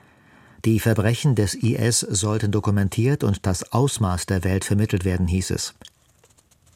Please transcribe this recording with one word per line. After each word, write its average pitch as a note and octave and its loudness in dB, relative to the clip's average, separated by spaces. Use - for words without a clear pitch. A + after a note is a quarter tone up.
Die A2 4
Verbrechen A2+ 2
des G2+ 0
I A2 0
S A2+ 0
sollten G#2 -2
dokumentiert G#2 0
und G2 -2
das - -2
Ausmaß G#2+ 0
der F#2 0
Welt F#2+ 0
vermittelt G2+ 0
werden, F2+ 0
hieß F#2 -2
es. - -6